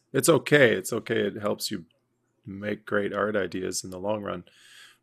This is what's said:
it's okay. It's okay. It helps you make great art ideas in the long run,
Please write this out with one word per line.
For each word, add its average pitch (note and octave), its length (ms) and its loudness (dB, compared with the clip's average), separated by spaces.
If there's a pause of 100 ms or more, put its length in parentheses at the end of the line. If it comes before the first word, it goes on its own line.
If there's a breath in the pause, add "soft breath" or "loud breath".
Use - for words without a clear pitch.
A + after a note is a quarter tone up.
(140)
it's C#3 160 4
okay. C#3 440 6
It's F#2+ 200 -2
okay. A2+ 260 -2
It G#2 220 -2
helps G#2+ 300 -4
you F2+ 140 -8 (600)
make G#2 400 -6
great G2+ 280 0
art G#2 220 0
ideas F#2 480 -4
in F#2+ 60 -12
the F#2 100 -12
long G#2 240 -4
run, F#2 200 -6 (600 loud breath)